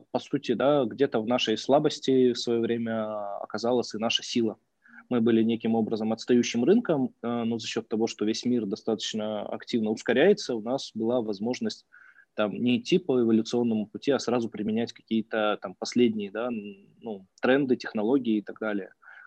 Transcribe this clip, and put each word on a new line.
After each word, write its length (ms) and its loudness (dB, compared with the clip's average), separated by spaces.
по 80 -2
сути, 360 -4
да, 300 2
где-то 360 0
в 60 -4
нашей 300 0
слабости 760 4
в 60 -4
своё 220 0
время 840 -4
оказалась 500 -2
и 60 -6
наша 240 -2
сила. 340 -2
Мы 120 2
были 220 4
неким 320 0
образом 360 0
отстающим 520 2
рынком, 580 2
э, 220 -4
но 160 -2
за 80 -10
счёт 200 -6
того, 200 0
что 180 -4
весь 200 -2
мир 200 0
достаточно 760 -4
активно 480 -4
ускоряется, 640 2
у 60 -6
нас 340 -6
была 260 0
возможность 640 -6
там 180 0
не 160 2
идти 180 0
по 240 0
эволюционному 640 2
пути, 260 -4
а 80 2
сразу 300 -2
применять 440 -2
какие-то 680 -2
там 140 -10
последние, 560 0
да, 160 -6
н-, 400 -10
ну, 260 -12
тренды, 340 4
технологии 640 0
и 40 0
так 180 -14
далее. 300 -4